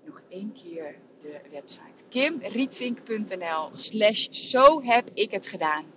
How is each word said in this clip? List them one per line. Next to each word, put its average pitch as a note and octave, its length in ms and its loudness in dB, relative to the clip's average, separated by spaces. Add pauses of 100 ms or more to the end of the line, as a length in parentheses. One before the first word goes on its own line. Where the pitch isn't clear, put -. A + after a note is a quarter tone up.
nog D3+ 240 -20
één G3+ 240 -10
keer E3 460 -14 (220)
de D3 200 -14 (100)
website - 580 -18
kimrietvink B3 960 -2
punt G#3+ 340 -6
N F3+ 60 -8
L D#3+ 280 -4
slash G#3+ 560 0
zo C#4 540 6
heb A#3+ 320 2
ik G#3+ 160 0
het G3 160 -6
gedaan. D#3 380 -4 (120)